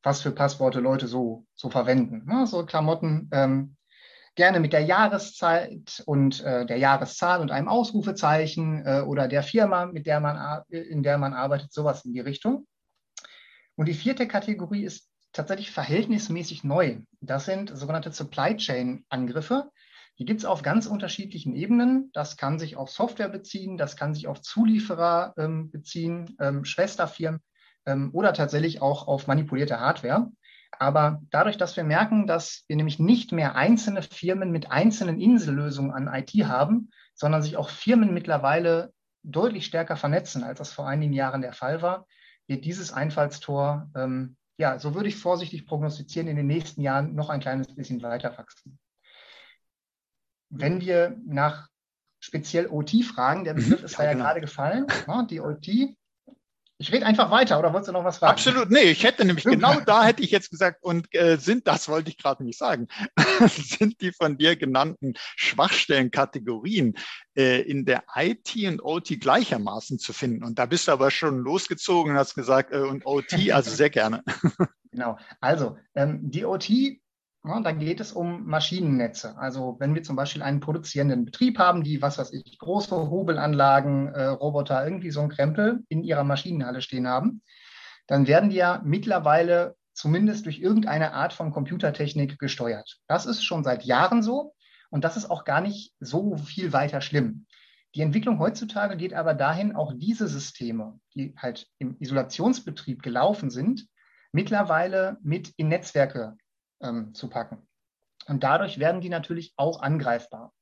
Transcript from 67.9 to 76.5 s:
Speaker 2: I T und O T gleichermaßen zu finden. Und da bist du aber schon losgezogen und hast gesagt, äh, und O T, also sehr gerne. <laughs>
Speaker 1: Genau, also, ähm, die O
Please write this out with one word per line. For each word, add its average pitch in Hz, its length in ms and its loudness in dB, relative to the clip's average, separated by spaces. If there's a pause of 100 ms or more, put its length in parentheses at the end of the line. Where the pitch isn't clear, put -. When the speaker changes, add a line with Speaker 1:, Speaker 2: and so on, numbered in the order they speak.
Speaker 2:
I 175 180 0
T 214 320 -4
und 175 160 -4
O 160 160 -4
T 160 200 -6
gleichermaßen 120 840 0
zu - 120 -8
finden. 120 300 -4
Und 117 160 -6
da 123 80 2
bist 165 220 0
du 160 40 6
aber 135 200 4
schon 143 260 0
losgezogen 160 720 0
und 143 60 4
hast 139 160 2
gesagt, 131 380 2
äh, 143 60 -2
und 135 280 -2
O 139 160 0
T, 190 300 2
also 123 180 4
sehr 139 200 4
gerne. 110 360 0
<laughs> - 520 0 (120)
Speaker 1:
Genau, 120 260 -6 (240)
also, 139 360 0 (180)
ähm, 147 340 -2
die 147 160 -4
O 190 120 -2